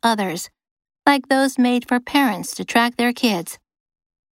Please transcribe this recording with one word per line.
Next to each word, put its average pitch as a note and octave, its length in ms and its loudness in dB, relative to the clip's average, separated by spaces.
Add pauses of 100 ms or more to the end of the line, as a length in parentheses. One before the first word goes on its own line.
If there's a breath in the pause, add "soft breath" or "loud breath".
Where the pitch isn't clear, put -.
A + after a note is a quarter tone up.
others, G3+ 480 -2 (540)
like C#4 220 2
those C4+ 300 2
made B3 300 2
for B3 120 0
parents B3 540 -2
to G3+ 100 -10
track A#3+ 320 0
their A#3+ 160 0
kids. G#3 460 -2 (760)